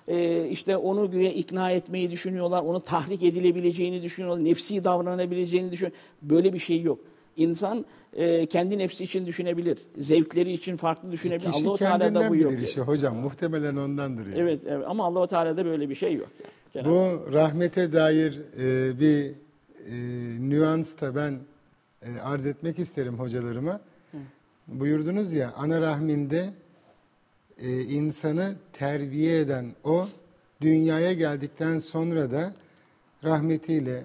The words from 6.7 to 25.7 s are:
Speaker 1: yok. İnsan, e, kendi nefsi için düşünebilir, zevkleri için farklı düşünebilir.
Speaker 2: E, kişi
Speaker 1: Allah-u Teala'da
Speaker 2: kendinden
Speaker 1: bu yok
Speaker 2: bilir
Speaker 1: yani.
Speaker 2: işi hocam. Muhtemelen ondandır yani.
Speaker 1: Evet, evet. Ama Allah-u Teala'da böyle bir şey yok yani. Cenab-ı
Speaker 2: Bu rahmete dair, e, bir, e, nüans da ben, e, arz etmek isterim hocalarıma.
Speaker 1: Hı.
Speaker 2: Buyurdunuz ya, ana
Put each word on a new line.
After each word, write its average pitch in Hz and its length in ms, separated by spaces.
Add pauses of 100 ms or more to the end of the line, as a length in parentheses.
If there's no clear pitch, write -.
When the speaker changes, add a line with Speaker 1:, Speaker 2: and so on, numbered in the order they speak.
Speaker 1:
yok. 160 180 (380)
İnsan, 175 480 (280)
e, 170 320
kendi 185 320
nefsi 185 260
için 185 220
düşünebilir, 170 520 (200)
zevkleri 160 540
için 175 260
farklı 170 340
düşünebilir. 170 360
Speaker 2:
E, 170 40
kişi 151 140
Speaker 1:
Allah-u 196 120
Teala'da 190 260
Speaker 2:
kendinden 214 260
Speaker 1:
bu 165 60
yok 156 160
Speaker 2:
bilir 131 80
Speaker 1:
yani. 117 100
Speaker 2:
işi 139 120
hocam. 139 360
Muhtemelen 147 580
ondandır 139 500
yani. 98 140
Speaker 1:
Evet, 170 280
evet. 139 200
Ama 202 180
Allah-u 175 220
Teala'da 170 380
böyle 151 240
bir 139 60
şey 185 180
yok - 140 (120)
yani. - 120 (220)
Cenab-ı 135 160 (400)
Speaker 2:
Bu 135 40
rahmete 160 600
dair, 156 480 (180)
e, 131 400
bir, 147 260
e, 135 80 (1160)
nüans 156 520
da 131 140
ben, 143 240 (600)
e, 120 180
arz 139 260
etmek 160 340
isterim 123 400
hocalarıma. 123 600 (320)
Speaker 1:
Hı. 160 60 (500)
Speaker 2:
Buyurdunuz 156 680
ya, 127 240
ana 160 240